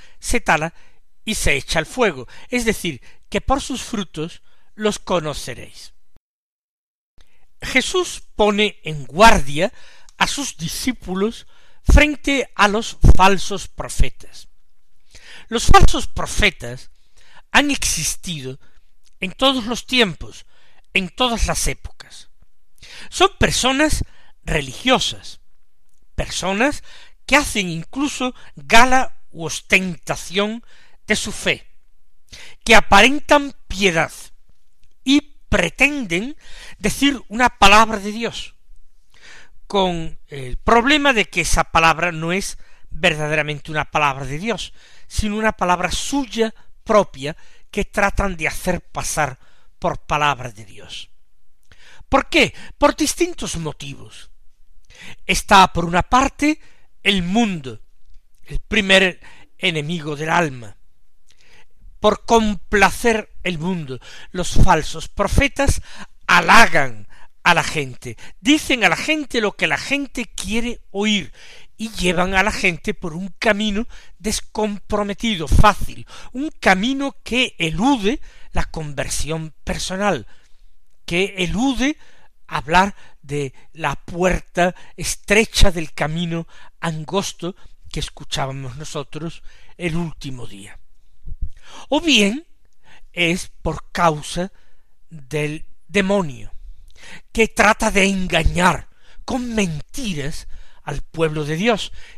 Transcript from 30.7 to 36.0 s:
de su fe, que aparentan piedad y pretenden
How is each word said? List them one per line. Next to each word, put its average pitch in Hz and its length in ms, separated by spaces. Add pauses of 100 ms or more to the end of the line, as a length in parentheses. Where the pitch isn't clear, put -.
de 214 100
su - 160
fe, - 340 (960)
que 226 120
aparentan 269 800 (140)
piedad 180 440 (880)
y 285 360 (100)
pretenden 214 880 (400)